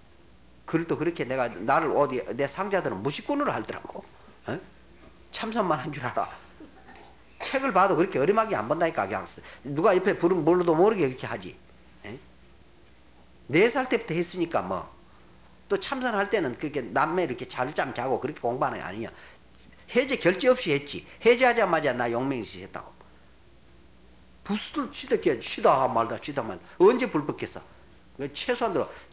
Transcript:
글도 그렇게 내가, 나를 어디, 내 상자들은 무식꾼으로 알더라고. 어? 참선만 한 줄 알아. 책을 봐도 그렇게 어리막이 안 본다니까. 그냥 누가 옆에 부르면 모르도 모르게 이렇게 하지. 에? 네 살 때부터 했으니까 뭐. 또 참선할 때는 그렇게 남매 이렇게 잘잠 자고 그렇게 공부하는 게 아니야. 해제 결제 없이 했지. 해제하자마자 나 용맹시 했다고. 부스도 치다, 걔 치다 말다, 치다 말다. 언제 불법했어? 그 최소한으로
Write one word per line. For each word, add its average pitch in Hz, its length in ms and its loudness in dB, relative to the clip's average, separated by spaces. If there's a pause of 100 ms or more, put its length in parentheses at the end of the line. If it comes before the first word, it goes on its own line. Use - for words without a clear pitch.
(680)
글도 160 320 0
그렇게 160 260 -2
내가, 123 240 -2
나를 123 480 0
어디, 127 260 2 (140)
내 139 100 -2
상자들은 165 560 -4
무식꾼으로 254 480 -2
알더라고. - 540 -8 (420)
어? - 140 -6 (720)
참선만 208 460 -2
한 147 140 -8
줄 135 120 -8
알아. 113 240 -4 (1120)
책을 214 320 -2
봐도 180 240 6
그렇게 175 220 2
어리막이 208 360 2
안 107 140 -2
본다니까. 160 380 0
그냥 95 200 -6 (380)
누가 160 320 4
옆에 185 220 2
부르면 170 260 2
모르도 175 300 4
모르게 185 320 4
이렇게 127 200 -6
하지. 104 300 -10 (480)
에? 107 140 -14 (1300)
네 175 220 4
살 254 200 -2
때부터 233 260 -2
했으니까 170 480 -2
뭐. 92 380 -8 (680)
또 202 100 0
참선할 220 520 -2
때는 185 280 -2
그렇게 139 240 -6
남매 147 420 0
이렇게 127 220 -6
잘잠 135 480 -4
자고 123 260 0
그렇게 - 200 -6
공부하는 123 380 -2
게 78 60 -10
아니야. 101 260 -8 (840)
해제 262 220 2
결제 185 320 2
없이 240 240 4
했지. - 340 -4 (180)
해제하자마자 220 680 4
나 120 180 -2
용맹시 117 520 -4
했다고. - 300 -14 (1500)
부스도 220 480 -6
치다, - 280 -2
걔 139 200 2
치다 156 500 4
말다, 113 320 0
치다 139 220 -4
말다. 104 220 -10 (140)
언제 240 300 6
불법했어? 151 520 -4 (560)
그 135 180 -8
최소한으로 220 540 0 (240)